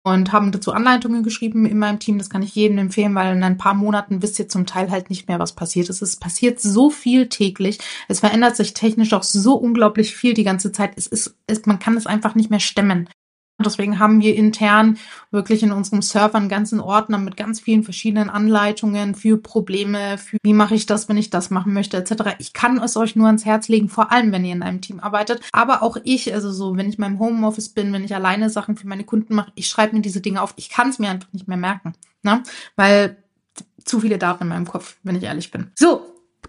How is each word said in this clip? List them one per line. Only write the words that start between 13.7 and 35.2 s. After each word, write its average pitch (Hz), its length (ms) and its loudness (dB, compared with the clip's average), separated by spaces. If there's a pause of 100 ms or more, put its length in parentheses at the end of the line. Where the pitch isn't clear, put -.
haben 214 220 6
wir 214 140 4
intern 214 640 4 (320)
wirklich 208 320 0
in 214 100 2
unserem 196 300 -2
Server 214 380 2
einen 202 100 0
ganzen 208 300 -2
Ordner 208 400 0
mit 190 180 -6
ganz 220 220 -6
vielen 220 240 2
verschiedenen 208 480 -2
Anleitungen 208 800 0
für 214 240 2
Probleme, 202 800 -4
für - 240 -8
wie 208 120 4
mache 214 200 4
ich 214 140 0
das, 214 220 -2
wenn 214 80 0
ich 214 120 -2
das 185 220 -4
machen 190 200 -2
möchte, 196 260 -4
et 185 100 -4
cetera. 208 320 -2
Ich - 140 -16
kann 247 280 2
es 247 160 -4
euch 220 180 -2
nur 220 120 6
ans 214 180 2
Herz 214 220 0
legen, 220 200 2
vor 220 240 0
allem, 233 200 4
wenn 185 140 -2
ihr 180 100 -6
in 175 80 -6
einem 185 180 -6
Team 185 180 -14
arbeitet. 214 420 -4 (100)
Aber 233 320 2
auch 226 200 0
ich, 247 300 -2
also 202 180 -4
so, 190 240 -4
wenn 196 140 -2
ich 214 60 -6
in 214 60 -4
meinem 196 180 -4
Homeoffice 220 500 -2
bin, 202 240 -4
wenn 196 100 -4
ich 202 120 -6
alleine 196 340 0
Sachen 214 280 -4
für 196 100 -16
meine 196 160 -8
Kunden 220 320 -2
mache, 208 180 -2
ich - 160 -8
schreibe 214 260 2
mir 214 60 2
diese 196 200 -4
Dinge 190 200 -4
auf. 196 140 -6
Ich - 140 -18
kann's 254 280 0
mir 208 140 -2
einfach 185 200 -10
nicht 185 160 -12
mehr 185 100 -4
merken, 180 360 -4 (300)
ne? 214 180 2 (340)
Weil 202 420 4 (680)
zu 240 140 -2
viele 214 180 0
Daten 180 280 -2
in 170 40 -4
meinem 175 160 -4
Kopf, - 380 -12
wenn 185 140 -4
ich 185 60 -8